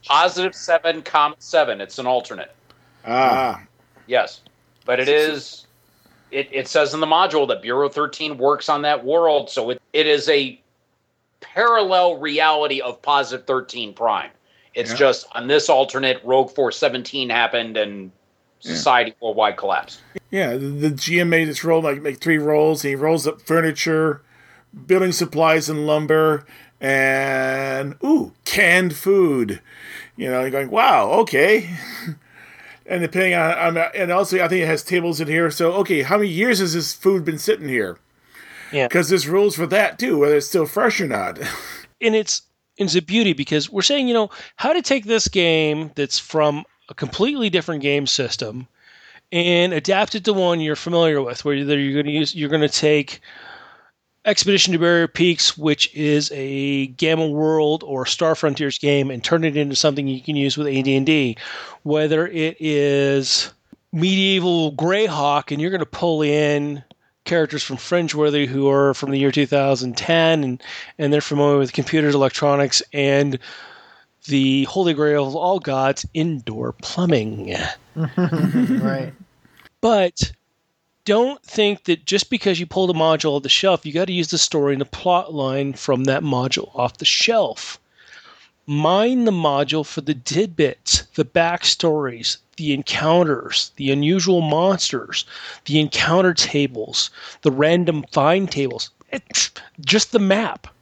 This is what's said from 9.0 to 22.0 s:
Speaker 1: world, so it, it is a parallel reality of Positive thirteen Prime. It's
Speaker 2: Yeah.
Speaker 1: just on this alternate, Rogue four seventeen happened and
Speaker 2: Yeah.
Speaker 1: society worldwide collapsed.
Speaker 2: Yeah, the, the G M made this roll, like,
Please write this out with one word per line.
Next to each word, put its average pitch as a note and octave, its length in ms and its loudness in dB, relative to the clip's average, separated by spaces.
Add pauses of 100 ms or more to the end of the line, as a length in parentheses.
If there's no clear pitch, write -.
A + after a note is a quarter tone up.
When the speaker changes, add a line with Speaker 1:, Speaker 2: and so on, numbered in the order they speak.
Speaker 1:
world, D3+ 460 2
so B2 220 -4
it, B2 100 -8 (120)
it D3+ 120 2
is D3 240 2
a C3+ 320 0 (800)
parallel F#3 760 2
reality D3+ 640 0
of B2 200 -8
Positive C#3 460 -2
thirteen B2 480 -4
Prime. G#2 340 -2 (460)
It's A#2 160 -4
Speaker 2:
Yeah. A#2 60 -6
Speaker 1:
just C3 360 2
on A#2+ 140 -8
this C#3+ 220 2
alternate, C3+ 540 0
Rogue C3 280 2
four B2+ 200 -2
seventeen B2+ 600 -4
happened A2+ 440 -2
and G2+ 360 -6 (500)
Speaker 2:
Yeah. - 140 -10
Speaker 1:
society A#2+ 460 0
worldwide G#2+ 360 0
collapsed. F2+ 440 -6 (280)
Speaker 2:
Yeah, F#3 220 -2
the, C3+ 160 -6
the C#3+ 240 -2
G D#3+ 280 -2
M F3 100 2
made E3 180 2
this D3 160 -8
roll, E3 180 2
like, D3 220 -4